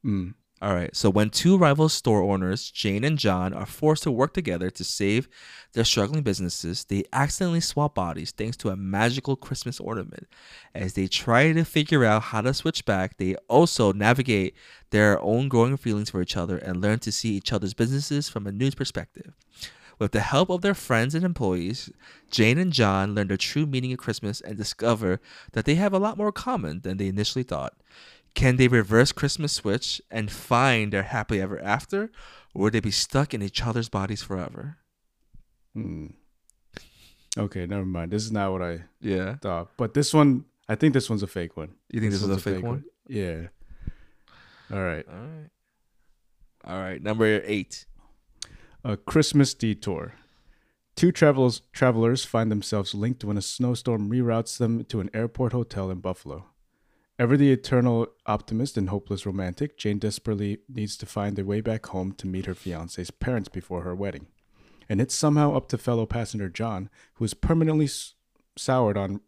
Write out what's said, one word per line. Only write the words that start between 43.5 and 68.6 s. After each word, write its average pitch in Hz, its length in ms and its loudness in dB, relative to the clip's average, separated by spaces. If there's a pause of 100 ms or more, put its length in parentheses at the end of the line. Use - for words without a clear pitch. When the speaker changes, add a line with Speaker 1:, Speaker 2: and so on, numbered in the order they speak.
Speaker 1:
All 98 140 -4
right. 80 240 -6
Speaker 2:
All 85 80 -18
right. 151 340 -18 (1120)
All 92 160 -10
right. 92 220 -10
Number 107 420 2
eight. 101 420 -6 (1000)
Speaker 1:
A 107 120 -2
Christmas 143 580 2
detour. 101 600 -4 (800)
Two 175 180 4
travelers, 131 500 4 (100)
travelers 117 520 2
find 113 260 0
themselves 104 440 -2
linked 113 300 -4
when 104 120 -2
a 98 60 -2
snowstorm 120 680 -2
reroutes 117 480 0
them 117 260 0
to 110 160 -4
an 92 140 -4
airport 117 380 -2
hotel 101 380 -4
in 92 100 -6
Buffalo. 90 460 -8 (720)
Ever 123 180 4
the 139 160 6
eternal 123 540 2 (200)
optimist 110 500 -2
and 98 120 0
hopeless 98 380 -4
romantic, 92 500 -4
Jane 104 220 -2
desperately 101 600 -4 (100)
needs 107 300 -6
to 110 80 -12
find 101 300 -4
their 98 80 -4
way 101 160 -2
back 110 260 -4
home 92 260 -4
to - 160 -10
meet 92 180 -4
her 92 80 -6
fiancé's 85 560 -10
parents 120 380 -4
before 87 340 -8
her 90 120 -6
wedding. 95 340 -8 (600)
And 98 120 0
it's 143 160 -2
somehow 147 400 2
up - 140 -4
to 120 80 -4
fellow 113 280 0
passenger 107 420 -6
John, 107 400 -6 (260)
who 117 100 -4
is 104 100 -2
permanently 156 520 2
s-, - 280 -10 (420)
soured 120 400 2